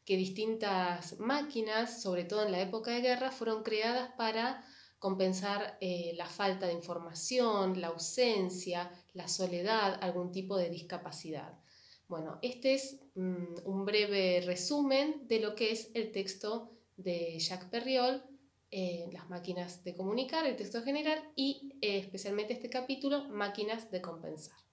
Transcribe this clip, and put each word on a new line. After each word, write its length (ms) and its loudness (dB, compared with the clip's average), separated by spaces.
que 120 2
distintas 1000 0
máquinas, 840 0
sobre 220 2
todo 200 0
en 80 2
la 80 4
época 300 -2
de 100 2
guerra, 300 4
fueron 320 -2
creadas 560 2
para 440 0
compensar, 840 2
eh, 360 -2
la 100 -4
falta 400 0
de 60 2
información, 1080 2
la 80 -2
ausencia, 1000 2
la 140 -6
soledad, 720 2
algún 300 0
tipo 240 -2
de 120 2
discapacidad. 880 -8
Bueno, 340 -6
este 320 2
es, 260 -2
mm, 520 -4
un 180 -2
breve 600 4
resumen 800 2
de 140 4
lo 140 0
que 180 2
es 220 -4
el 160 0
texto 600 -4
de 420 -2
Jacques 320 -4
Perriol, 540 2
eh, 360 -2
Las 180 -12
máquinas 540 -6
de 100 -6
comunicar, 520 0
el 100 2
texto 260 -4
general, 540 0
y, 440 -2
eh, 180 2
especialmente 560 -2
este 140 -6
capítulo, 600 -2
Máquinas 640 -2
de 100 -4
compensar. 540 -10